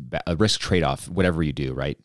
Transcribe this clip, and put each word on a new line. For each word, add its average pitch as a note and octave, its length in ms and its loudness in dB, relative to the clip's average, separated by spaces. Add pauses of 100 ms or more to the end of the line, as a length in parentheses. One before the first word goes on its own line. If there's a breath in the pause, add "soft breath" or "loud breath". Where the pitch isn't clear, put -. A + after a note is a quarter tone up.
(260)
a F2 100 0
risk G#2 240 2
trade-off, D2 480 0
whatever F2 340 2
you D2 100 0
do, C2+ 200 -4
right? C2+ 320 -4